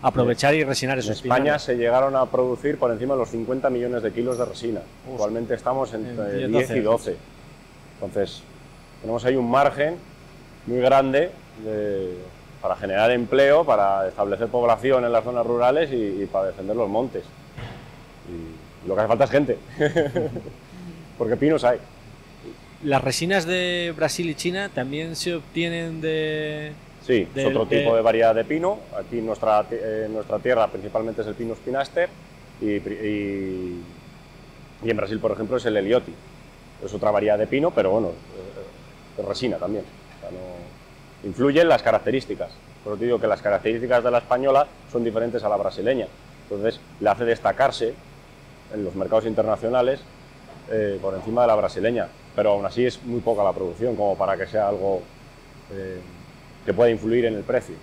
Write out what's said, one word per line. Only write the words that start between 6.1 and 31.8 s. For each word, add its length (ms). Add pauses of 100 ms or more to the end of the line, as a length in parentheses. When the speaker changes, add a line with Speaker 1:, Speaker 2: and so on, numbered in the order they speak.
Speaker 1:
En 80
diez, 160
Speaker 2:
diez 120
y 20
Speaker 1:
doce. 300
Speaker 2:
doce. 60 (840)
Entonces, 420 (560)
tenemos 240
ahí 140
un 120
margen 460 (720)
muy 140
grande 520 (320)
de, 540 (440)
para 140
generar 360
empleo, 520
para 460
establecer 380
población 580
en 80
las 100
zonas 220
rurales 460
y, 320
y 60
para 180
defender 280
los 140
montes. 340 (1040)
Y 600
lo 80
que 60
hace 60
falta 160
es 80
gente, 260 (220)
<laughs> 1400
porque 200
pinos 260
hay. 140 (1040)
Speaker 1:
¿Las 200
resinas 420
de 500
Brasil 320
y 60
China 400
también 420
se 200
obtienen 640
de 720 (320)
Speaker 2:
Sí, 240
es 60
Speaker 1:
del, 120
Speaker 2:
otro 180
Speaker 1:
de 120
Speaker 2:
tipo 180
de 60
variedad 320
de 100
pino. 360 (200)
Aquí 200
en 80
nuestra 380
ti-, 140
eh, 300
nuestra 300
tierra 280
principalmente 540
es 60
el 80
Pinus 240
pinaster 500 (500)